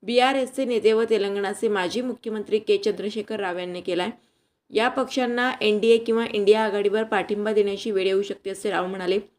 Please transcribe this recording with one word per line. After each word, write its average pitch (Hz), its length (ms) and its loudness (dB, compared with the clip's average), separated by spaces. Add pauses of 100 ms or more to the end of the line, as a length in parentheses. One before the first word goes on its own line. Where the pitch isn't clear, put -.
बीआरएसचे 254 600 2
नेते 220 280 4
व 220 100 4
तेलंगणाचे 202 640 -2
माजी 196 340 0
मुख्यमंत्री 220 580 -4
के 208 180 0
चंद्रशेखर 208 640 -4
राव 180 180 -4
यांनी 180 240 -8
केलाय. 180 280 -2 (600)
या 233 200 2
पक्षांना 247 640 -2 (100)
एनडीए 214 360 4
किंवा 226 360 0
इंडिया 208 300 4
आघाडीवर 202 400 0
पाठिंबा 208 500 -2
देण्याची 202 380 0
वेळ 190 140 0
येऊ 190 160 2
शकते, 202 280 -8
असे 190 200 -6
राव 180 180 -2
म्हणाले. 185 320 -2 (200)